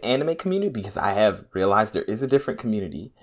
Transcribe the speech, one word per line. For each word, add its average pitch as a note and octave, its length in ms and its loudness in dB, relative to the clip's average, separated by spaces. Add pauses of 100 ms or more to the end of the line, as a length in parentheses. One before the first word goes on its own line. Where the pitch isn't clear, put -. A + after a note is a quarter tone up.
anime D3 320 0
community, F#3+ 340 -2
because G2+ 280 -8
I G2 160 0
have G#2 400 2
realized G2 400 4
there - 100 -2
is A2+ 180 -4
a C3 60 -2
different C3+ 320 2
community, G2+ 520 -4 (100)